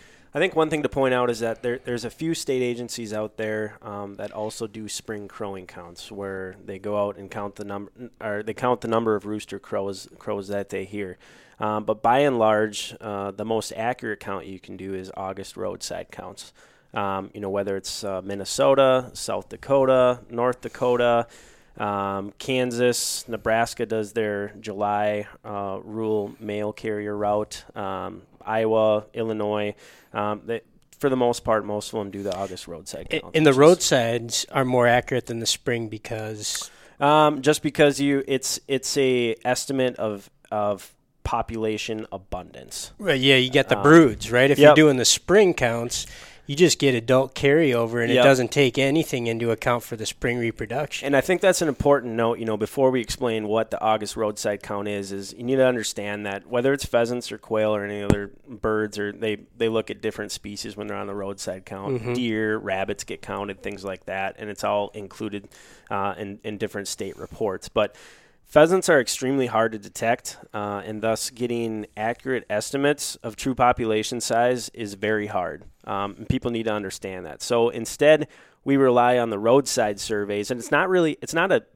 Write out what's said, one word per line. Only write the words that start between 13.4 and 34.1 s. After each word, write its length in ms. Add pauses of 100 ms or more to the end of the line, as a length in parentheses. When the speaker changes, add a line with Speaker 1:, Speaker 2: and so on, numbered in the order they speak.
Speaker 1:
most 280
accurate 460
count 240
you 160
can 160
do 160
is 240
August 400
roadside 540
counts. 420 (400)
Um, 400
you 80
know, 100
whether 280
it's, 260
uh, 180
Minnesota, 920
South 340
Dakota, 800
North 320
Dakota, 640 (520)
um, 600
Kansas, 880
Nebraska 580
does 260
their 480
July, 640 (180)
uh, 380
rural 580
mail 340
carrier 420
route. 480 (100)
Um, 480 (260)
Iowa, 640
Illinois, 640 (400)
um, 320
they, 140 (400)
for 100
the 60
most 260
part, 240
most 260
of 60
them 140
do 100
the 120
August 340
roadside 420
Speaker 2:
A-, 100
Speaker 1:
counts, 160
Speaker 2:
and 80
the 60
Speaker 1:
which 40
is 40
Speaker 2:
roadsides 920